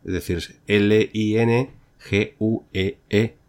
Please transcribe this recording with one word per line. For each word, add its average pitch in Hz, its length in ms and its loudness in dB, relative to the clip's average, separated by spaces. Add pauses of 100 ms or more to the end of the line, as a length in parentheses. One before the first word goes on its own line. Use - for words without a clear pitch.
es 90 80 -8
decir, 87 560 -6
L 104 440 4
I 107 260 -2
N 117 320 2 (380)
G 101 300 -2
U 110 240 -2 (100)
E 95 260 -4 (120)
E. 110 260 0 (120)